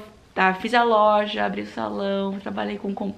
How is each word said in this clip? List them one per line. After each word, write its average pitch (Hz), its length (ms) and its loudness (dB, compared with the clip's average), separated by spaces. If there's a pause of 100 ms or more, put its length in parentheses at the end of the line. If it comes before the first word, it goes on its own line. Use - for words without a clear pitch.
(340)
tá? 185 200 4
Fiz 220 180 -4
a 240 100 4
loja, 208 600 4
abri 202 160 -2
o 208 60 -8
salão, 196 760 -4
trabalhei 208 380 -6
com, 202 160 -4
com 202 240 -6